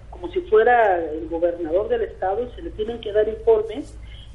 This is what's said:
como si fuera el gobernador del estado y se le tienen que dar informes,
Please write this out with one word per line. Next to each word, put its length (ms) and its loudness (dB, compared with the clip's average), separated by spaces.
como 220 -12
si 100 -2
fuera 560 6
el 300 -6
gobernador 600 0
del 140 -2
estado 400 -4
y 120 -10
se 60 -14
le 100 -10
tienen 300 -6
que 120 -8
dar 160 4
informes, 680 0